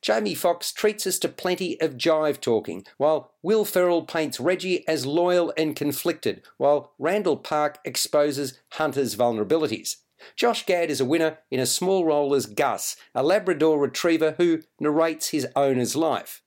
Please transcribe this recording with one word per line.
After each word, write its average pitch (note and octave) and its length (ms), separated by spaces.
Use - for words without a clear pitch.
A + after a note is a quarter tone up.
Jamie G#3+ 320
Foxx F3 380
treats G#3+ 340
us F3+ 140
to E3+ 80
plenty F3+ 520
of D3 160
jive D#3 440
talking, G2+ 440
while D3+ 460
Will G#3+ 220
Ferrell F3+ 380
paints D#3 380
Reggie F3+ 480
as C#3+ 180
loyal F3 500
and D#3 200
conflicted, C#3+ 680
while C#3 420
Randall F3 380
Park D3+ 480
exposes C#3+ 760
Hunter's C3 420
vulnerabilities. A2+ 840
Josh - 320
Gad E3+ 240
is C3 100
a C3+ 40
winner D#3+ 340
in B2+ 120
a B2+ 60
small F3+ 380
role D3 300
as C3+ 120
Gus, G#2+ 500
a B2+ 80
Labrador D#3+ 560
retriever D#3 580
who E3 260
narrates D#3 480
his C3+ 260
owner's B2+ 400
life. D3 520